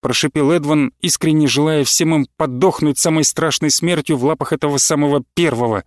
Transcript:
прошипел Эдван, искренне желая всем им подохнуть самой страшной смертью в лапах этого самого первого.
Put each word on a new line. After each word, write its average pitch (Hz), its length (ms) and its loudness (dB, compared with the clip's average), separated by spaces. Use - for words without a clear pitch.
прошипел 139 520 0
Эдван, 151 400 0
искренне 156 460 0
желая 147 360 0
всем 160 300 0
им 143 120 2
подохнуть 147 580 0
самой 156 280 0
страшной 156 460 0
смертью 165 460 0
в 123 80 -2
лапах 151 300 0
этого 143 240 -2
самого 143 440 0
первого. 117 520 0